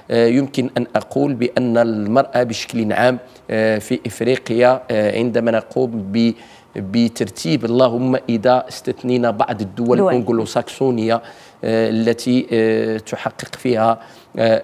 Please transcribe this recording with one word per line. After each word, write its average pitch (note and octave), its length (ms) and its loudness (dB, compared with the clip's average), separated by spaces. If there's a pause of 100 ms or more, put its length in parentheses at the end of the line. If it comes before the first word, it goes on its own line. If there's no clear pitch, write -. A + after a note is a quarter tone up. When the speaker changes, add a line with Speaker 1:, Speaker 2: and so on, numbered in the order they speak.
(100)
Speaker 1:
يمكن B2 640 2
أن B2 100 -2 (100)
أقول C#3 380 -2
بأن A#2+ 440 0
المرأة A#2 640 2
بشكل A2+ 500 -4
عام، B2 260 2 (320)
آه، A2 280 0
في B2 280 -4
إفريقيا، A#2+ 840 2
آه، G#2+ 280 0
عندما A#2 320 0
نقوم A#2 400 -2 (220)
ب-، A#2 200 2 (440)
بترتيب، A2+ 880 -2
اللهم B2 520 2 (120)
إذا B2 400 2
استثنينا B2 640 -2
بعض G#2+ 300 -2
الدول A#2 380 0
Speaker 2:
دول. F#3+ 140 4
Speaker 1:
الأنجلوساكسونية، A#2 1040 0
آه، A2+ 760 -2
التي، A#2 640 0
آه، A2 460 2
تحقق - 580 -10
فيها، A2+ 420 0 (400)
آه، A2 260 2